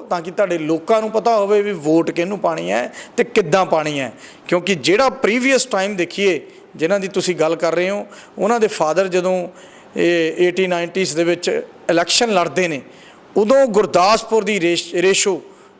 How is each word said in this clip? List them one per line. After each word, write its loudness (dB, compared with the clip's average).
ਤਾਂ -2
ਕਿ -10
ਤੁਹਾਡੇ -2
ਲੋਕਾਂ 0
ਨੂੰ -4
ਪਤਾ 2
ਹੋਵੇ 2
ਵੀ -4
ਵੋਟ 2
ਕਿਹਨੂੰ -4
ਪਾਉਣੀ -4
ਹੈ -2
ਤੇ 2
ਕਿੱਦਾਂ 2
ਪਾਉਣੀ -2
ਹੈ। -6
ਕਿਉਂਕਿ 0
ਜਿਹੜਾ 2
ਪ੍ਰੀਵੀਅਸ 0
ਟਾਈਮ -4
ਦੇਖੀਏ, -2
ਜਿਨ੍ਹਾਂ 0
ਦੀ -6
ਤੁਸੀਂ 0
ਗੱਲ 0
ਕਰ 0
ਰਹੇ -2
ਹੋ, -6
ਉਹਨਾਂ 0
ਦੇ 2
ਫਾਦਰ 0
ਜਦੋਂ -2
ਇਹ 2
ਏਟੀ 0
ਨਾਈਨਟੀਜ਼ -2
ਦੇ 2
ਵਿੱਚ -2
ਇਲੈਕਸ਼ਨ 2
ਲੜਦੇ 0
ਨੇ, -6
ਉਦੋਂ 4
ਗੁਰਦਾਸਪੁਰ 2
ਦੀ -2
ਰੇਸ਼-, -2
ਰੇਸ਼ੋ 0